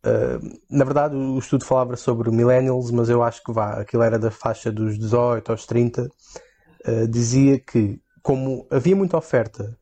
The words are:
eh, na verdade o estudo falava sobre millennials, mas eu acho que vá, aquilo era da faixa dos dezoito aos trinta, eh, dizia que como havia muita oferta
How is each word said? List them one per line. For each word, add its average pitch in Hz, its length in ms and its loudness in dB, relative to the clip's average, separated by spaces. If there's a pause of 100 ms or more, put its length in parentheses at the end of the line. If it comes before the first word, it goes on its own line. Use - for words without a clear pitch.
eh, 113 360 0 (300)
na 139 160 2
verdade 143 300 0
o 131 240 -2
estudo - 260 -2
falava 127 320 0
sobre 117 340 -2
millennials, 127 600 2
mas 120 180 2
eu 120 140 4
acho 120 200 -2
que 120 80 -10
vá, 104 300 -2
aquilo 117 220 0
era 113 160 2
da 110 120 0
faixa 110 400 -6
dos 107 280 -4
dezoito 117 520 0
aos 110 140 -6
trinta, 117 420 0 (800)
eh, 113 220 0
dizia 127 520 2
que 110 420 -2 (200)
como 131 500 -2
havia 151 240 2
muita 180 220 0
oferta 113 640 -4